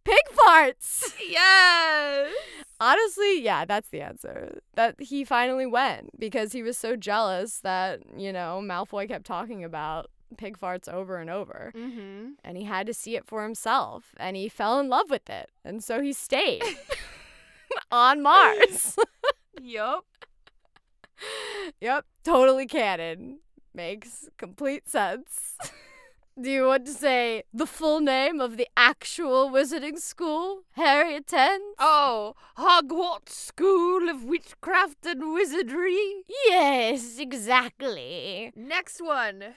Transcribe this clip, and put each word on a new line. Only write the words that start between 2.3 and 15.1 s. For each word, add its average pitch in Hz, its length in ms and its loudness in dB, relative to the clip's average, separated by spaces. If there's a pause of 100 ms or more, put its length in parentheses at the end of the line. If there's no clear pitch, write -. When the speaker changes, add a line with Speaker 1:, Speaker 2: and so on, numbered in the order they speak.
Speaker 1:
Honestly, 392 640 2
yeah, 175 240 -2
that's 208 240 -4
the 156 100 -10
answer. - 600 -14 (140)
That 226 240 0
he 277 280 -8
finally 254 400 0
went 240 520 -2
because 214 340 -6
he 247 100 -8
was 240 160 -6
so 226 180 -4
jealous 208 640 -4
that, 185 400 -4 (160)
you 196 160 -8
know, 180 320 -8
Malfoy 196 420 -8
kept 208 200 -12
talking 208 360 -10
about 160 440 -8 (320)
pig 208 200 -14
farts 180 340 -8
over 185 260 -8
and 160 120 -12
over. 202 460 -10
Speaker 2:
Mm-hmm. 226 560 -14 (120)
Speaker 1:
And 180 120 -14
he 196 80 -10
had 202 220 -6
to 226 80 -6
see 226 220 -8
it - 100 -10
for 220 160 -8
himself, 220 760 -4
and 190 200 -8
he 196 100 -8
fell 226 320 -2
in 277 80 -2
love 294 220 2